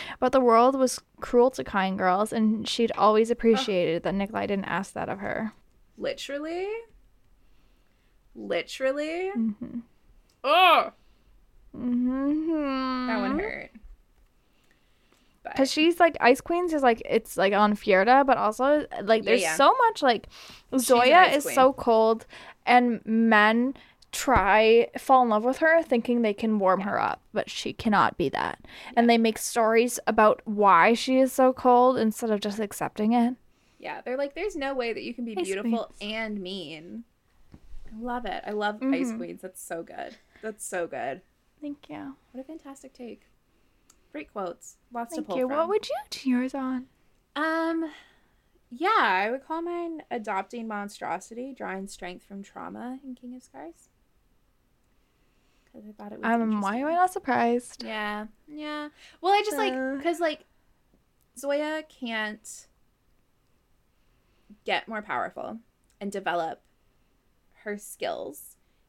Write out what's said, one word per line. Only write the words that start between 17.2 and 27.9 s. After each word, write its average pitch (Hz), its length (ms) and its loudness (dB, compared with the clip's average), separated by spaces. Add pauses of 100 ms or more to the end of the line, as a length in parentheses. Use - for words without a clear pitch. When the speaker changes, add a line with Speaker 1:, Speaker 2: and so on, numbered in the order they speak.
Speaker 1:
like, 196 160 2
on 208 220 4
Fjorda, 214 500 4
but 262 120 4
also, 254 480 0 (180)
like, 220 200 2
Speaker 2:
Yeah, 196 60 -2
Speaker 1:
there's 226 120 4
Speaker 2:
yeah. 160 140 0
Speaker 1:
so 285 180 6 (140)
much, - 140 -2
like, 247 280 2
Speaker 2:
She's - 340 -20 (100)
an 262 60 2
Speaker 1:
Zoya 247 380 6
Speaker 2:
ice 359 200 8
Speaker 1:
is 294 80 -2
Speaker 2:
queen. 240 100 -4
Speaker 1:
so 269 180 6
cold, 226 520 2 (400)
and 247 400 4
men 226 680 4 (360)
try, 220 760 4 (100)
fall 262 260 4
in 240 60 0
love 214 140 2
with 262 160 0
her 320 240 4
thinking 240 380 0
they 214 120 2
can 214 260 -2
warm 185 220 2
Speaker 2:
Yeah. 190 60 -6
Speaker 1:
her 202 140 -2
up, - 200 -2 (100)
but - 180 -4
she - 240 -8
cannot 196 440 2